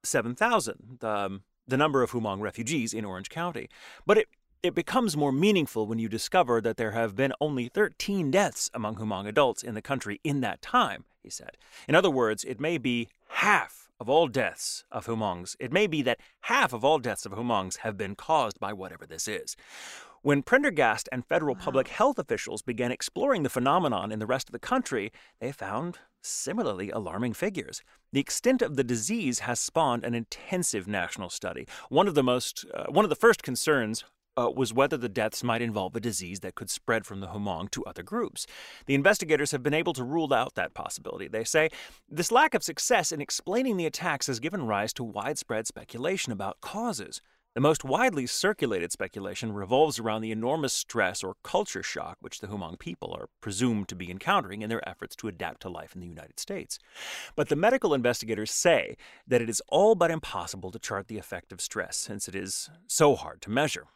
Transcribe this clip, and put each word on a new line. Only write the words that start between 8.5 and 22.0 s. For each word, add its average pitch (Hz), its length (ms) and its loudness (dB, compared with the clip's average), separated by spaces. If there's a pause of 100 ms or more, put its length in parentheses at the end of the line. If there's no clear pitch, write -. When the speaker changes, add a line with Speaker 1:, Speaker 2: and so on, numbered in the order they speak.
Speaker 1:
among 107 240 -4
Hmong 101 300 -4
adults 117 380 4
in 113 100 -6
the 107 80 -6
country 107 400 -4
in 143 200 0
that 104 200 -4
time, 190 440 0 (180)
he - 60 -16
said. - 260 -14 (320)
In 147 80 6
other 185 140 8
words, 113 340 2
it 110 160 -6
may 160 180 0
be 120 300 0 (200)
half 185 520 0 (200)
of 110 80 -6
all 151 180 6
deaths 113 640 -2
of 110 160 -6
Hmongs. 98 520 -4
It 127 140 -6
may 202 140 4
be 156 160 -2
that 120 160 0 (240)
half 233 300 2
of 113 120 -2
all 151 140 6
deaths 113 260 -4
of 101 80 -10
Hmongs 104 460 -2
have 110 180 -4
been 101 200 -6
caused 135 440 0
by 101 120 -4
whatever 90 340 -12
this 80 220 -8
is. - 280 -6 (640)
When 143 220 4
Prendergast 156 680 4
and 127 120 -4
federal 147 300 2
Speaker 2:
Wow. 95 100 -8
Speaker 1:
public 131 240 2
health 262 300 2